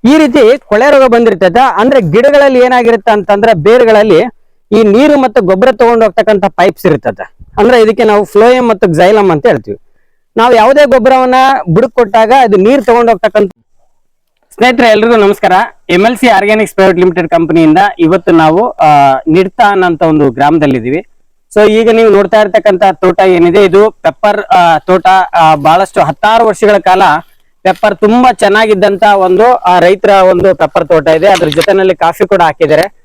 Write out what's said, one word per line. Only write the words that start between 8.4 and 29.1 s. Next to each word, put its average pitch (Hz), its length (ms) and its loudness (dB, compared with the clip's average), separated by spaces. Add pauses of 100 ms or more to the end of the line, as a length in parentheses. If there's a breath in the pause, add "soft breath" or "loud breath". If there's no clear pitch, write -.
ಮತ್ತು 208 180 -2
xylem 185 460 0
ಅಂತ 151 140 -4
ಹೇಳ್ತೀವಿ. 113 320 -4 (580)
ನಾವು 240 180 2
ಯಾವುದೇ 269 300 2
ಗೊಬ್ಬರವನ್ನ 254 500 0 (340)
ಬುಡಕ್ 226 240 -2
ಕೊಟ್ಟಾಗ 220 480 0
ಅದು 208 160 0
ನೀರು 226 260 0
ತಗೊಂಡು 233 300 0
ಹೋಗ್ತಕ್ಕಂಥ. 208 380 -2 (1040)
ಸ್ನೇಹಿತರೆ, 247 340 -2
ಎಲ್ರಿಗೂ 226 280 0
ನಮಸ್ಕಾರ. 196 360 0 (380)
ಎಂ 180 140 0
ಎಲ್ 233 120 0
ಸಿ 254 120 -2
ಆರ್ಗ್ಯಾನಿಕ್ಸ್ 208 460 -2
ಪ್ರೈವೇಟ್ 190 240 0
ಲಿಮಿಟೆಡ್ 180 300 -2
ಕಂಪನಿಯಿಂದ 165 500 0 (200)
ಇವತ್ತು 170 340 0
ನಾವು, 165 380 0
ಆ, 143 440 2 (140)
ನಿಡ್ತಾನ್ 190 540 -2
ಅಂತ 170 200 -2
ಒಂದು 151 280 0
ಗ್ರಾಮದಲ್ಲಿದ್ದೀವಿ. 139 760 -4 (480)
So 214 160 2
ಈಗ 220 200 0
ನೀವು 226 200 2
ನೋಡ್ತಾ 202 300 0
ಇರ್ತಕ್ಕಂಥ 202 420 -2 (100)
ತೋಟ 180 280 -2
ಏನಿದೆ 185 440 2
ಇದು 196 260 2
ಪೆಪ್ಪರ್, 208 500 -4
ಆ, 175 380 0
ತೋಟ. 185 280 -2 (280)
ಆ, 160 200 2
ಬಹಳಷ್ಟು 165 460 -2
ಹತ್ತಾರು 214 460 -2
ವರ್ಷಗಳ 208 320 0
ಕಾಲ 185 240 0 (600)
ಪೆಪ್ಪರ್ 196 340 -2
ತುಂಬಾ 240 360 0
ಚೆನ್ನಾಗಿದ್ದಂತ 202 680 -2
ಒಂದು, 202 520 0